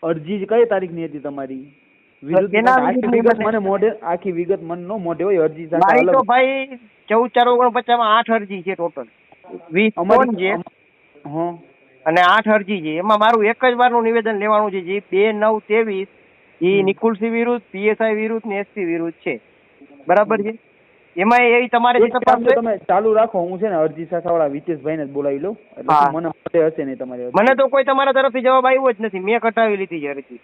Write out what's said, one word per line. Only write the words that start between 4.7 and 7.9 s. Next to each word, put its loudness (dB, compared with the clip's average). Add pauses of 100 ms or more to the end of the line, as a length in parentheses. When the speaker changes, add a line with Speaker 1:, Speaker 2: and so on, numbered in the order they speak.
Speaker 1:
નો -8
મોઢે -6
હોય. 0
અરજી -2
સાથે -2
Speaker 2:
મારી 4
Speaker 1:
અલગ. 2
Speaker 2:
તો 4
ભાઈ 0 (420)
ચૌદ 0
ચાર 4
ઓગણપચાસમાં 2